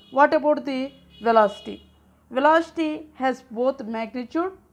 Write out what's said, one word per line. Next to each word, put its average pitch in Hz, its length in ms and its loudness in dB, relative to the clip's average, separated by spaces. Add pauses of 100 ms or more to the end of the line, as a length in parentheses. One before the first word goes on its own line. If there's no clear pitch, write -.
(100)
What 285 220 4
about 302 320 2
the 269 280 -6 (300)
velocity? 214 600 2 (480)
Velocity 311 880 0
has 254 340 -4
both 254 340 -4
magnitude 233 680 -6 (200)